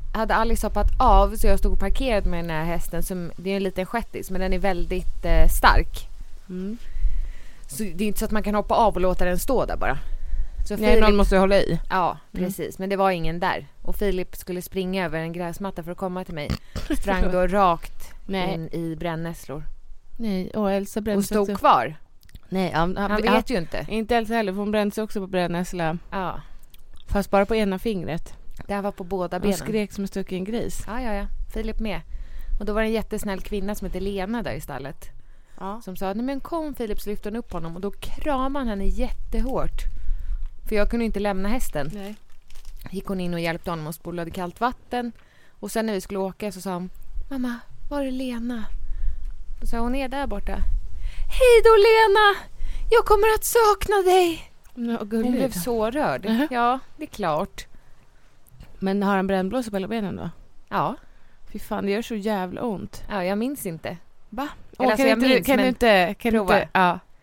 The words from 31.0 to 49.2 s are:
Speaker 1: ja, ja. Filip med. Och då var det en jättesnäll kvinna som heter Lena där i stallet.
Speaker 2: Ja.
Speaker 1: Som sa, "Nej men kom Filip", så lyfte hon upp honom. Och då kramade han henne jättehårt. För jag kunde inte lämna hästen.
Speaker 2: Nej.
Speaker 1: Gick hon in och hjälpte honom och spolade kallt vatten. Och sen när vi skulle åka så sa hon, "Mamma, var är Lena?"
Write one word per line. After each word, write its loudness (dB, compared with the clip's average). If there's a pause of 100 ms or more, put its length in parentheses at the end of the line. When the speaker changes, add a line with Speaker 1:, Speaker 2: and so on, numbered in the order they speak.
Speaker 1:
ja, -2
ja. -4 (280)
Filip -4
med. -4 (600)
Och -4
då 0
var 2
det 0
en -2
jättesnäll -4
kvinna -4
som -8
heter -6
Lena -4
där -6
i -8
stallet. -10 (500)
Speaker 2:
Ja. -10
Speaker 1:
Som -10
sa, -2
"Nej -4
men -4
kom -6
Filip", -4
så -6
lyfte -6
hon -8
upp -10
honom. -6
Och -12
då -4
kramade -2
han -2
henne -2
jättehårt. 0 (840)
För 0
jag 6
kunde 0
inte -2
lämna 0
hästen. 0
Speaker 2:
Nej. -10 (760)
Speaker 1:
Gick -8
hon -4
in -4
och -4
hjälpte -4
honom -6
och -8
spolade -10
kallt -8
vatten. -4 (480)
Och -10
sen -2
när -2
vi -2
skulle -8
åka -6
så -14
sa -8
hon, -8 (400)
"Mamma, -4 (320)
var -4
är -4
Lena?" -6 (960)